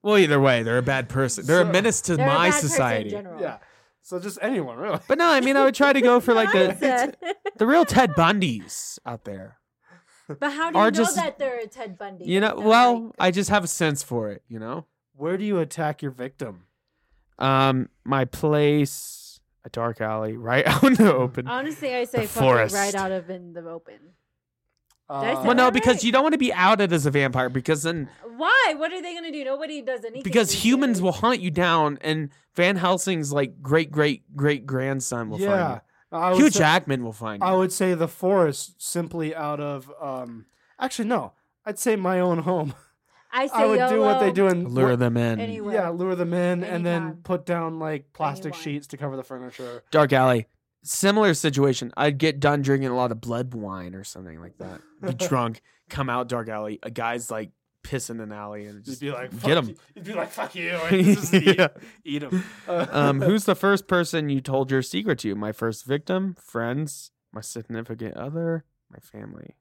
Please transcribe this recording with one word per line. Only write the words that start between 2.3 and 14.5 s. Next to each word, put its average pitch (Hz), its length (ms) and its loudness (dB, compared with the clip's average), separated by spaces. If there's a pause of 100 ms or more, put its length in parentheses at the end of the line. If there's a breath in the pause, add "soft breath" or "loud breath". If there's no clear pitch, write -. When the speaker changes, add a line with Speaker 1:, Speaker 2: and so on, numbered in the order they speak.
Speaker 3:
bad 185 80 4
person 294 120 0
in 139 40 -2
Speaker 1:
society. 113 400 0
Speaker 3:
general. 202 320 -10
Speaker 2:
Yeah. 127 160 -6 (460 soft breath)
So 180 160 -8
just 196 220 -10
anyone, 165 360 -4
really. 170 220 -4 (100)
Speaker 1:
But 262 80 2
no, 339 100 2
I 285 140 4
mean, 269 160 2
I 269 80 6
would 269 100 4
try 285 160 4
to 277 80 4
go 247 220 6
for, 247 120 4
Speaker 3:
<laughs> - 20 6
Speaker 1:
like, 220 200 4
Speaker 3:
I 185 120 6
Speaker 1:
the, 190 100 -2
Speaker 3:
said. 262 400 0 (400)
Speaker 1:
the 220 100 2
real 320 160 6
Ted 240 280 4
Bundys 165 920 0
out 120 200 -10
there. 95 320 -14 (720 soft breath)
Speaker 3:
But 277 220 -6
how 320 200 -4
do 240 60 0
Speaker 1:
Or 208 80 6
Speaker 3:
you 220 60 4
know - 0 -
Speaker 1:
just 226 260 0
Speaker 3:
that 320 200 -4
they're 254 220 -4
a 220 80 -10
Ted 214 300 -14
Bundy? 190 260 -14
Speaker 1:
You 185 160 0
know, 214 160 0
Speaker 3:
They're 208 100 -8
Speaker 1:
well, 233 400 6
Speaker 3:
like - 140 -16
Speaker 1:
I 180 120 2
just 190 180 -2
have 196 160 2
a - 20 -6
sense 156 360 -2
for 113 260 -6
it, 98 180 -14
you 117 120 -14